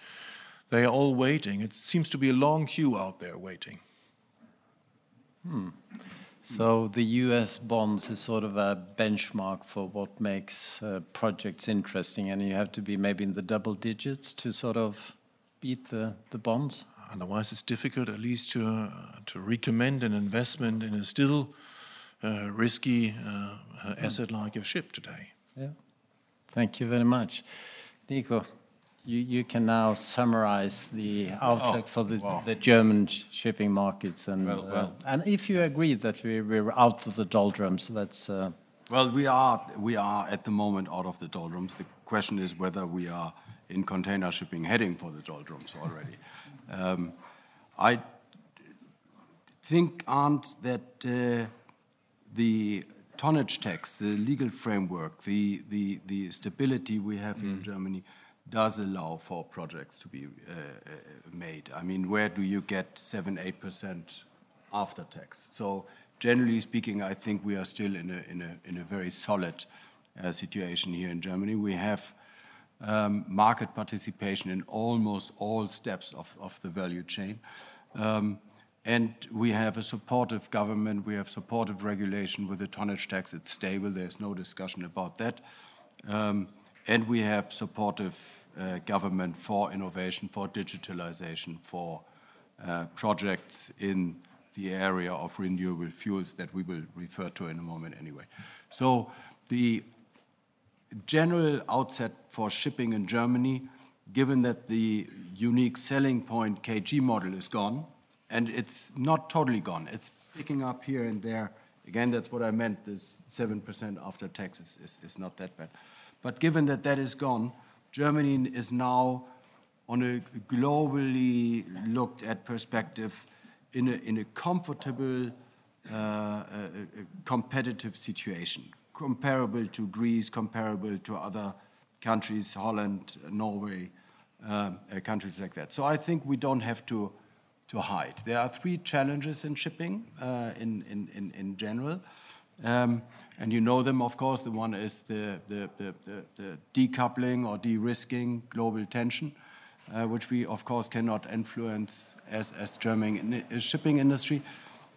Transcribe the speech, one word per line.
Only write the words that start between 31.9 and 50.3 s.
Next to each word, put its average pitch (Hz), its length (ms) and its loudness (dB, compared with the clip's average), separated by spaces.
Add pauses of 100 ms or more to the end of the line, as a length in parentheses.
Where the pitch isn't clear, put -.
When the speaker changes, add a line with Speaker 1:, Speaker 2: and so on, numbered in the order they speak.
Speaker 2:
the, 107 140 0
Speaker 3:
wow. 95 260 -2
Speaker 2:
the 113 100 0
German 110 520 10
sh-, - 240 -4
shipping 107 420 0
markets. 98 560 0
And, 95 180 0
Speaker 3:
Well, 98 140 0
Speaker 2:
uh, 95 120 -8
Speaker 3:
well. 95 240 -2 (100)
Speaker 2:
and 139 200 0
if 202 220 2
you 196 80 4
Speaker 3:
Yes. 170 160 4
Speaker 2:
agree 151 220 4
that 107 280 0
we, 113 200 0
we're 110 300 2
out 123 340 8
of 104 100 -6
the 110 80 2
doldrums, 98 640 4
that's, 107 400 -4
uh, 95 220 -2 (400)
Speaker 3:
Well, 127 200 6
we 139 160 4
are, 127 380 6 (140)
we 110 180 0
are 104 320 0
at 101 160 -2
the 113 60 -2
moment 101 400 2
out 90 160 -4
of 90 120 -8
the 82 100 -10
doldrums. 87 460 -6
The 92 120 -12 (180)
question 104 340 0
is 87 200 -4
whether 92 280 -2
we 87 220 -4
are 85 240 -8 (360)
in 92 160 0
container 95 480 0
shipping 82 320 -4
heading 101 320 4
for 87 140 -10
the 76 120 -14
doldrums 76 600 -14
already. 80 380 -8
<laughs> - 60 -20 (460)
Um, 92 400 -2 (680)
I 120 200 8 (1600)
think, 170 440 4
Arndt, 143 560 4